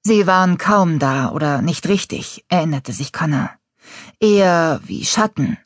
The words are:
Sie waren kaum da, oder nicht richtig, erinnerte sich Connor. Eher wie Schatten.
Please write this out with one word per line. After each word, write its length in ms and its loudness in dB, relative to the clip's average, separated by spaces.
Sie 240 4
waren 300 2
kaum 420 2
da, 320 0
oder 280 -2
nicht 280 -4
richtig, 600 -6
erinnerte 440 -2
sich 200 -10
Connor. 380 -2
Eher 640 4
wie 200 -10
Schatten. 600 -2